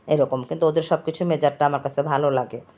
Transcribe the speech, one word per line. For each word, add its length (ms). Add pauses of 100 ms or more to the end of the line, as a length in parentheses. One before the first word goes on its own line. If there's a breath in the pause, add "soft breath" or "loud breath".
এরকম। 360
কিন্তু 240
ওদের 160
সব 220
কিছু 200
মেজাজটা 400
আমার 160
কাছে 200
ভালো 300
লাগে 300 (160 soft breath)